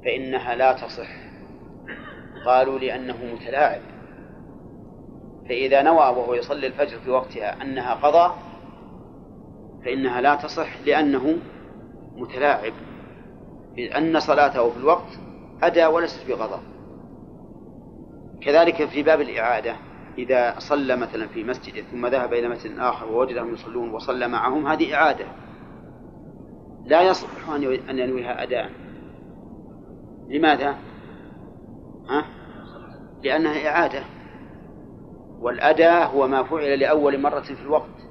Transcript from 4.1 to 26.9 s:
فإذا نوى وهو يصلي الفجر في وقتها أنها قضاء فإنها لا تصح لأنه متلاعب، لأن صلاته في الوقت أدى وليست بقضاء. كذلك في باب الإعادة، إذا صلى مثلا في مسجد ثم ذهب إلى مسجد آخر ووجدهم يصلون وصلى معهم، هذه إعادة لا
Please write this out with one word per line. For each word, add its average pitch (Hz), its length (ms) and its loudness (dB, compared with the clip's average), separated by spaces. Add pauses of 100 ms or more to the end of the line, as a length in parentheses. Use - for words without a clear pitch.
فإذا 135 320 4
نوى 160 160 8
وهو 123 360 4
يصلي 131 340 -2
الفجر 127 320 -2
في 127 120 -4
وقتها 120 500 -2
أنها 127 320 -4
قضاء 165 440 6 (1500)
فإنها 127 360 -2
لا 143 140 6
تصح - 500 -6
لأنه 143 520 4 (760)
متلاعب، 120 580 -2 (1040)
لأن 151 420 0
صلاته 139 500 4
في 113 80 -6
الوقت 151 420 2 (440)
أدى 165 220 4
وليست 160 460 0
بقضاء. 101 300 -6 (1800)
كذلك 156 440 4
في 147 180 -4
باب 151 180 4
الإعادة، 113 540 -2 (420)
إذا 123 400 2
صلى 135 380 0
مثلا 113 320 -6
في 113 160 -8
مسجد 107 400 -8
ثم 120 240 -6
ذهب 123 260 0
إلى 120 140 0
مسجد 117 320 -8
آخر 117 320 -2
ووجدهم 117 420 0
يصلون 117 400 -8
وصلى 123 340 -4
معهم، 127 400 0
هذه 151 280 0
إعادة 143 300 2 (1600)
لا 147 160 6